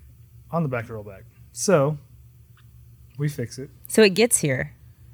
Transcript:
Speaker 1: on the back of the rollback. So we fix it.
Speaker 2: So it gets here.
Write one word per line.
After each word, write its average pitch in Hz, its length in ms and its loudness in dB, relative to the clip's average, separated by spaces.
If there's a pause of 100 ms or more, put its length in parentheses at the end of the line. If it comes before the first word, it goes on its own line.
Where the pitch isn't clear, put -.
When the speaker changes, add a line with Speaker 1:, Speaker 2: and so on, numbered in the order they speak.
(520)
Speaker 1:
on 165 120 0
the 147 60 -2
back 120 140 -4
of 113 60 -16
the 117 40 -14
rollback. 101 300 -14 (280)
So 151 460 2 (1200)
we 147 100 -2
fix 131 300 -8
it. 135 120 -12 (180)
Speaker 2:
So - 160 4
it 196 80 6
gets 214 280 2
here. 151 340 -2 (400)